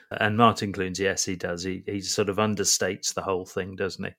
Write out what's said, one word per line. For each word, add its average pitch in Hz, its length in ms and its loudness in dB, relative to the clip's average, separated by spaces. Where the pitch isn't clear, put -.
And 107 260 0
Martin 110 360 6
Clunes, 92 280 -2
yes, 95 240 2
he 95 120 -2
does. 87 280 -4
He, 92 220 -4
he 101 140 -4
sort 95 280 0
of 95 80 0
understates 101 760 0
the - 100 -6
whole 92 220 -2
thing, 95 300 -6
doesn't 95 300 -4
he? 98 140 -8